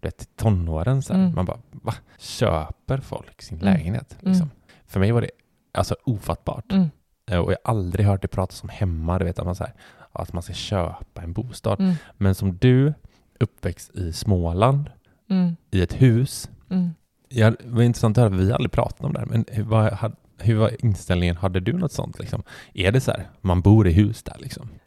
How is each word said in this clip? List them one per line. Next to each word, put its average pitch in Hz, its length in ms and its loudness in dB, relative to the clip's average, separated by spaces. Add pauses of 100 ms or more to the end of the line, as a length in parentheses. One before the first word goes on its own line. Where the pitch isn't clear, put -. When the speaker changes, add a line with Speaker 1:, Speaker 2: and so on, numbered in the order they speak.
Speaker 1:
du - 80 -8
vet, - 280 -14
tonåren. 92 640 0
Så - 100 -6
här. 185 80 2
Speaker 2:
Mm. 180 140 2
Speaker 1:
Man 90 120 0
bara, - 120 -8 (120)
"Va? - 240 -10 (240)
Köper - 800 -2
folk - 440 -14
sin - 180 -14
Speaker 2:
Mm. - 140 4
Speaker 1:
lägenhet?" 117 480 -4
Speaker 2:
Mm. 185 100 0
Speaker 1:
Liksom. 170 180 2 (360)
För - 140 -4
mig 101 120 4
var 120 80 2
det, - 100 -4 (440)
alltså, - 300 -2
ofattbart. - 680 -6
Speaker 2:
Mm. 185 180 2 (400)
Speaker 1:
Eh, 90 80 0
och 90 140 0
jag - 120 -2
har - 60 -2
aldrig 101 360 0
hört 98 160 2
det 95 60 -4
pratas - 340 -6
om - 60 -12
hemma, 85 500 -2
du 95 60 0
vet, 87 140 -4
att 92 80 -6
man, 90 80 -4
så 95 100 -8
här, - 80 -12 (400)
att - 200 -10
man 85 100 -6
ska - 100 -14
köpa 87 680 -6
en 82 100 -10
bostad. 110 480 -4
Speaker 2:
Mm. 185 140 2 (220)
Speaker 1:
Men 98 180 2
som 92 220 -2
du, 131 380 4 (460)
uppväxt - 560 -6
i 87 160 -6
Småland, 101 760 0 (400)
Speaker 2:
Mm. 180 260 2 (140)
Speaker 1:
i 92 120 2
ett - 200 0
hus. 123 480 2 (200)
Speaker 2:
Mm. 180 200 -2 (380)
Speaker 1:
Ja, 113 220 4
det 110 140 -2
var 117 180 2
intressant 117 360 2
att 123 40 6
höra, 101 180 4
vi 92 60 4
har 113 80 2
aldrig - 180 -2
pratat - 320 -2
om - 80 -2
det - 60 -4
här, 110 80 -6
men 113 260 -2
hur 107 120 -4
var, 110 260 2
had-, 110 260 -6 (220)
hur 113 180 2
var 110 280 0
inställningen? 90 520 2
Hade 92 240 -2
du 101 120 -2
något 175 200 -2
sånt, - 260 -8
liksom? - 240 -8 (320)
Är 95 180 2
det 131 80 4
så - 100 -2
här, - 180 -6 (120)
man 90 200 2
bor 101 280 8
i 85 40 4
hus 104 300 4
där, - 160 -16
liksom? - 300 -14 (180)